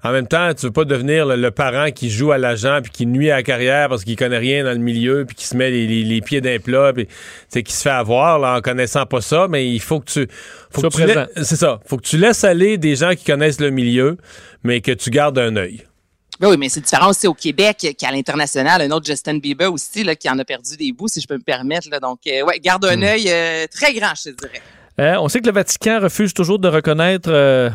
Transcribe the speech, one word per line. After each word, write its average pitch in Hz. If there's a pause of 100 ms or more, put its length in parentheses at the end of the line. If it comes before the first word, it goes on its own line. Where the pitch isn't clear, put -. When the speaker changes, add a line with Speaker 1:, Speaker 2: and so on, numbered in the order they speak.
Speaker 1:
En 120
même 131
temps, 170
tu 131
veux 117
pas 156
devenir 143
le, 131
le 120
parent 143
qui 123
joue 117
à 139
l'agent 123
puis 113
qui 120
nuit 135
à 143
la 127
carrière 135
parce 120
qu'il 113
connaît 123
rien 135
dans 127
le 120
milieu 120
puis 120
qui -
se 120
met 127
les, 120
les, 113
les 113
pieds 135
d'un 123
plat 131
puis, 120
tu - (360)
sais, 123
qui -
se -
fait 143
avoir, 131
là, 127
en 120
connaissant 127
pas 123
ça, 180
mais 131
il 113
faut 156
que -
tu, 143 (420)
faut 139
Speaker 2:
Sois 165
Speaker 1:
que 147
tu 160
Speaker 2:
présent. 165
Speaker 1:
la-, 160
c'est 160
ça. 139
Faut 139
que 113
tu 156
laisses 220
aller 196
des 151
gens 170
qui -
connaissent 147
le 143
milieu, 131 (440)
mais 120
que 131
tu -
gardes 143
un 113
œil. 95 (540)
Speaker 3:
Ben 196
oui, 175
mais 139
c'est 151
différent 151
aussi 202
au 170
Québec 165
qu'à 131
l'international. 143
Un 143
autre 156
Justin 151
Bieber 147
aussi, 202
là, 160
qui -
en 131
a 131
perdu 135
des 147
bouts, 185
si 175
je -
peux 147
me 120
permettre, 147
là. 147
Donc, 127
euh, 135
ouais, 151
garde 185
un 180
Speaker 1:
Hmm. -
Speaker 3:
œil, 214
euh, 165
très 294
grand, 208
je 147
te 123 (100)
dirais. 120 (380)
Speaker 2:
Euh, 160
on 151
sait 247
que 226
le 214
Vatican 202
refuse 190
toujours 185
de 185
reconnaître, 165
euh, 135